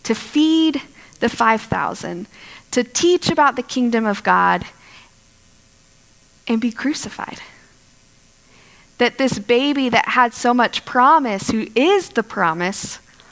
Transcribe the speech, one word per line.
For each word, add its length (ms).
to 100
feed 680
the 100
five 320
thousand, 680
to 120
teach 460
about 260
the 80
kingdom 420
of 180
God, 420
and 120
be 120
crucified. 680
That 200
this 220
baby 500
that 200
had 240
so 200
much 300
promise, 680
who 240
is 340
the 140
promise, 760